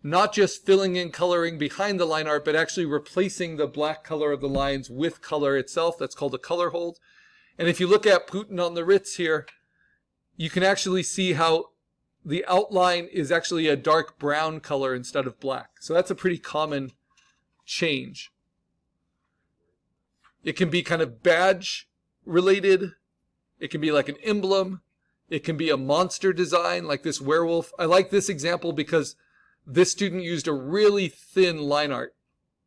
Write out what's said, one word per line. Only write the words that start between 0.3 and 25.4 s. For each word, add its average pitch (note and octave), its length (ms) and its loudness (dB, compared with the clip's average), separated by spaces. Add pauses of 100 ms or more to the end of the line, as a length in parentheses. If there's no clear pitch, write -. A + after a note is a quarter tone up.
just - 320 0
filling F#3+ 300 4
in F3 160 -4
coloring E3+ 480 0
behind G3 400 -2
the F3 60 2
line D#3 200 -2
art, D3 180 0
but D3+ 120 0
actually D#3+ 300 0
replacing E3 720 -4
the D3 100 0
black D3+ 360 -4
color D3+ 280 -2
of C3+ 100 -4
the C#3 80 -4
lines C#3 400 -4
with D3+ 320 -6
color C#3+ 360 0
itself. E3 420 -2
That's C3+ 160 -8
called C#3 180 -4
a B2+ 60 -8
color F3 300 -2
hold. E3+ 300 -6 (580)
And E3+ 100 0
if E3+ 120 0
you F3+ 60 2
look G#3 220 4
at F#3 200 4
Putin G3 380 -6
on E3+ 80 -4
the E3+ 120 -4
Ritz F#3+ 320 2
here, D#3 280 0 (920)
you D#3+ 120 -6
can F#3 140 0
actually F#3+ 400 0
see F#3 300 -2
how D#3+ 380 2 (540)
the E3 220 -4
outline F3+ 640 2
is D3+ 200 -2
actually E3 360 0
a D3 80 4
dark D#3 420 0
brown D3+ 420 -2
color C3+ 360 -4
instead B2+ 320 -6
of - 120 -12
black. - 420 -8
So - 120 -6
that's F3+ 160 2
a F#3+ 60 -2
pretty F3+ 240 -2
common D3 540 -6 (720)
change. - 680 -6 (2000)
It D#3 100 -4
can E3+ 180 0
be F3 100 0
kind D#3+ 220 0
of A#2+ 180 -6
badge F3+ 680 2 (380)
related. F#3+ 680 4 (680)
It D#3 100 -10
can D#3 120 -6
be D3+ 100 2
like C#3+ 160 2
an C#3+ 160 -10
emblem. F#3+ 580 0 (480)
It D#3 140 -4